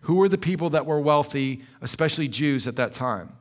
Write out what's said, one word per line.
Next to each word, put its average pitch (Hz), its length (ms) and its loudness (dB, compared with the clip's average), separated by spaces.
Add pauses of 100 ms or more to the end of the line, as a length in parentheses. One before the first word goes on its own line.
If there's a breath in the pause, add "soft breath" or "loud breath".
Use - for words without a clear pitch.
Who 165 140 0
were 190 140 6
the 185 80 0
people 170 320 -2
that 147 160 0
were 151 140 0
wealthy, 143 640 0 (180 loud breath)
especially 151 460 0
Jews 131 400 0
at 120 80 -6
that 123 180 0
time? 113 360 -6 (120)